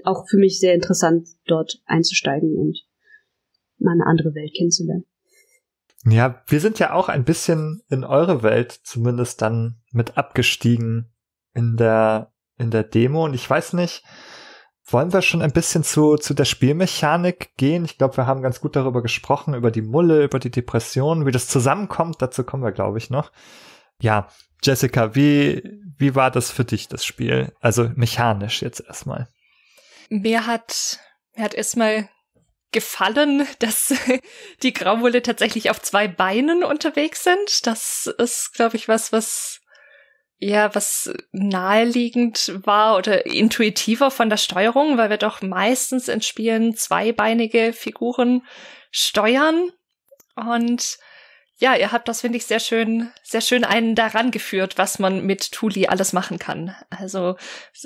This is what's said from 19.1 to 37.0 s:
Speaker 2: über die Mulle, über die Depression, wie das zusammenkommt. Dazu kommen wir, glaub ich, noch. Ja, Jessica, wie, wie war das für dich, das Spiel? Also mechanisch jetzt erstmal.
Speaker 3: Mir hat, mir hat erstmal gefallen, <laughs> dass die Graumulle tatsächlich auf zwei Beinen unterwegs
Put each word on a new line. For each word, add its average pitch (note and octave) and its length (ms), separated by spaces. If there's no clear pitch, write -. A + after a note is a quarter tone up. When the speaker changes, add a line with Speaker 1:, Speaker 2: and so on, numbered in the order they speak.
Speaker 2:
über A#2+ 160
die A2 120
Mulle, D3+ 420
über C3+ 160
die B2 100
Depression, C3 720
wie C3+ 60
das A#2+ 160
zusammenkommt. E3 720
Dazu - 220
kommen - 220
wir, - 80
glaub G#2 240
ich, A2+ 120
noch. C3+ 220
Ja, G#2+ 260
Jessica, B2 500
wie, C#3+ 480
wie C#3 200
war C3 160
das - 180
für - 140
dich, - 240
das - 160
Spiel? F2 560
Also A#2 340
mechanisch A#2 640
jetzt - 200
erstmal. - 480
Speaker 3:
Mir A3 400
hat, - 500
mir A3 80
hat G#3 100
erstmal G#3+ 540
gefallen, C#4 800
<laughs> - 80
dass A#3 340
die - 100
Graumulle A#3 500
tatsächlich A3+ 480
auf - 100
zwei G3+ 280
Beinen A#3 560
unterwegs D4+ 580